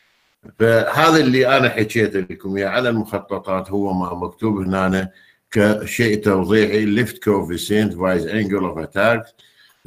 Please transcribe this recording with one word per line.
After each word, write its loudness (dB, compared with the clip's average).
فهذا 4
اللي 4
أنا 2
حكيته 0
لكم -8
إياه -2
على 0
المخططات -4
هو -2
ما -4
مكتوب -4
هنا 0
كشيء 2
توضيحي. 2
Lift -2
coefficient, -2
wise -2
angle -2
of -6
attack. 0